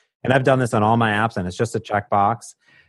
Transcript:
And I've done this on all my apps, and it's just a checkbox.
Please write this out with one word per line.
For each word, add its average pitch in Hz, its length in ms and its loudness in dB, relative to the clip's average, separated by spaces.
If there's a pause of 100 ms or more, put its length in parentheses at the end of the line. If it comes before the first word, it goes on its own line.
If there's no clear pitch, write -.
(240)
And 127 100 0
I've 135 100 4
done 131 160 4
this 123 140 -2
on 107 100 2
all 113 140 2
my 113 140 2
apps, 107 260 0
and 90 100 -4
it's 90 80 -8
just 117 200 -4
a 107 40 -2
checkbox. 104 760 -2 (340)